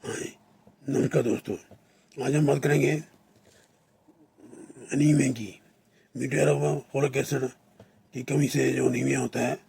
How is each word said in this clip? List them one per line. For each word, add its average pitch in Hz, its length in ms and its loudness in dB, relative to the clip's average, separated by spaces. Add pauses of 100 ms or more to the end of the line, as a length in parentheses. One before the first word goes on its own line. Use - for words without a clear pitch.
हाय, - 300 -10 (540)
नमस्कार 143 340 0
दोस्तों, 107 320 -4 (680)
आज 135 100 0
हम 151 100 4
बात 139 180 2
करेंगे 147 280 2 (2000)
एनीमिया 143 380 4
की। 107 300 -10 (560)
म्यूटेरम 143 640 0
फॉलिक 135 380 -2
एसिड 135 320 -2 (640)
की 127 100 -8
कमी 147 240 0
से 131 260 0
जो 127 160 2
एनीमिया 131 300 0
होता 123 200 -4
है 123 180 -2 (120)